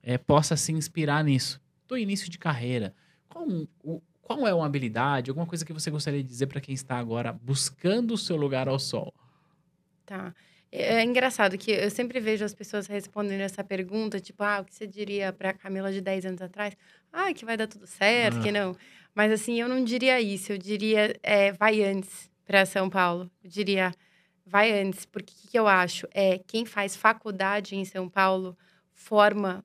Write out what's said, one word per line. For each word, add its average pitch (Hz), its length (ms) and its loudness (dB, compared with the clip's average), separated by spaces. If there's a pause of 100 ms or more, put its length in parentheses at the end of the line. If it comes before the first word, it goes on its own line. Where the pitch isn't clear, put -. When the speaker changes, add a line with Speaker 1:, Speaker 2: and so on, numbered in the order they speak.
Speaker 1:
é, 123 160 0
possa 151 360 4
se - 160 -2
inspirar 156 520 0
nisso. 135 360 2 (280)
Do 254 100 -4
início 196 320 -4
de 170 80 -14
carreira, 120 560 -4 (340)
qual, 339 200 -8 (360)
o, 165 160 -8 (220)
qual 254 260 -2
é 196 60 4
uma 165 140 2
habilidade, 131 640 0
alguma 165 160 -4
coisa 160 180 -8
que 160 80 -12
você 156 160 -6
gostaria 147 320 -4
de 131 80 -8
dizer 123 160 -2
pra 139 160 -8
quem 135 140 -8
está 127 240 -6
agora 117 340 -4
buscando 175 800 -2
o - 40 -2
seu - 200 -2
lugar 135 320 0
ao 135 80 0
sol? - 340 -6 (920)
Speaker 2:
Tá. 190 280 -12 (380)
É, - 240 0
é 226 80 4
engraçado 240 540 2
que 220 140 -4
eu 202 180 2
sempre 247 300 -4
vejo 214 260 -2
as 208 80 -6
pessoas 202 340 -8
respondendo 202 540 -6
essa 196 220 -6
pergunta, 202 560 -4
tipo, - 240 -10
"Ah, 202 180 0
o 185 40 -10
que - 80 -20
você 214 140 -14
diria 196 460 -4
pra 190 200 -4
Camila 190 380 -6
de 196 100 -4
dez 190 240 -4
anos 185 160 -8
atrás?" 202 340 -8 (360)
"Ah, 359 220 -2
que - 120 -12
vai 226 120 -4
dar 220 100 -2
tudo 214 180 -18
certo, 226 520 2
Speaker 1:
Ah. 226 40 -2
Speaker 2:
que 208 100 0
não." 196 240 0 (380)
Mas 214 200 2
assim, 233 260 -2
eu 233 80 -2
não 254 160 0
diria 247 380 2
isso, 196 320 -4
eu 202 40 -4
diria, 208 640 2
é, 202 300 4
"Vai 214 320 2
antes 196 460 -4 (160)
pra 196 200 6
São 190 240 0
Paulo." 180 400 0 (140)
Eu 185 60 -20
diria, 185 440 0 (520)
"Vai 202 260 4 (100)
antes", 190 240 -4
porque - 280 -14
o - 80 -20
que - 80 -20
que 240 100 2
eu 220 80 6
acho? 180 460 2
É, 190 340 2
quem 226 180 -4
faz 202 300 -6
faculdade 202 800 0
em 196 80 -4
São 190 240 -8
Paulo 190 500 2 (360)
forma 208 720 2